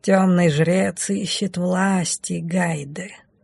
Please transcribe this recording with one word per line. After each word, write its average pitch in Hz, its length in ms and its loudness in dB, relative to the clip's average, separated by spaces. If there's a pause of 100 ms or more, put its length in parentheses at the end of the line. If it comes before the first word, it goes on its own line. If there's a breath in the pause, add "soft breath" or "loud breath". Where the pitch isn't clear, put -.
Темный 185 460 4
жрец 175 600 0
ищет 196 480 -4
власти 180 840 0
Гайды. 165 720 -4 (320)